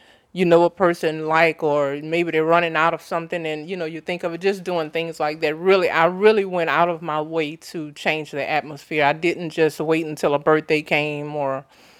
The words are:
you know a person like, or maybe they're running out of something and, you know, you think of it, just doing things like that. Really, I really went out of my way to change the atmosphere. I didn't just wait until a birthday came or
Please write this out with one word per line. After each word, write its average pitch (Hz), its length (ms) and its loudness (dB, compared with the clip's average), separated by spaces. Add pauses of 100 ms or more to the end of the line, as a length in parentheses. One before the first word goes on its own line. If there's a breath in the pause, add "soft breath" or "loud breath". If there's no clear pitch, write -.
(320 soft breath)
you 180 120 0
know 170 200 6
a 170 60 4
person 165 560 0
like, 160 360 2
or 147 400 0
maybe 165 280 -2
they're 156 140 0
running 165 320 2
out 165 160 4
of 156 80 -6
something 165 460 -6
and, 156 240 -8
you 196 60 -8
know, 170 100 -6
you 160 160 -10
think 175 200 -8
of 170 120 -4
it, 170 80 -10
just 196 220 -2
doing 165 260 -4
things 165 280 -6
like 156 220 -4
that. 151 140 0
Really, 185 340 2
I 165 180 2
really 196 380 4
went 180 240 -2
out 165 220 2
of 160 100 -6
my 156 220 -4
way 160 340 -4
to 151 360 -12
change 156 400 -4
the 139 140 -4
atmosphere. 151 580 -2
I 143 100 4
didn't 170 340 -2
just 156 320 0
wait 160 240 0
until 151 300 -2
a 143 40 0
birthday 156 440 2
came 147 520 -2
or 139 300 -4 (360 soft breath)